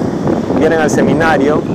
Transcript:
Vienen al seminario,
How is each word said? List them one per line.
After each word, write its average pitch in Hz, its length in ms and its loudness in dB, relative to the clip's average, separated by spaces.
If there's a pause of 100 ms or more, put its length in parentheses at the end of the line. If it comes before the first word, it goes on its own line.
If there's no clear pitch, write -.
(580)
Vienen 160 200 2
al 156 120 0
seminario, 151 680 2 (140)